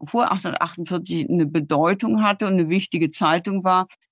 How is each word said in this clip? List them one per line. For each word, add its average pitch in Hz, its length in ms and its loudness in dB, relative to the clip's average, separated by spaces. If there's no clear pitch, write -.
vor 233 260 0
achtzehnhundertachtundvierzig 175 960 -4
eine 165 180 2
Bedeutung 165 760 0
hatte 208 240 2
und 190 60 0
eine 175 160 2
wichtige 170 420 0
Zeitung 180 540 0
war, 185 240 2